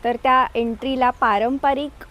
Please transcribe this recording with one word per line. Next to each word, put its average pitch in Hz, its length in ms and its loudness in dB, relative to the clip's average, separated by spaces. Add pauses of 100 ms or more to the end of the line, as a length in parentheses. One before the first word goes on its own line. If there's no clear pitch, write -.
तर 240 180 0
त्या 262 320 4
एंट्रीला 247 560 0
पारंपरिक 269 1000 -2